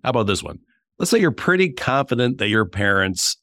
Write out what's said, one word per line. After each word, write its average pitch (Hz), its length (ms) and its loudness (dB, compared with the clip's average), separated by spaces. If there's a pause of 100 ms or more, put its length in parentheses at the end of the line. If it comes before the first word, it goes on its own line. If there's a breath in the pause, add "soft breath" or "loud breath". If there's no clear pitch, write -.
How 123 60 -2
about 117 160 0
this 98 160 0
one? - 160 -14 (400)
Let's 185 140 -4
say 226 80 4
you're 165 120 4
pretty 185 380 0
confident 127 680 -2
that 104 100 0
your 110 160 2
parents 95 760 0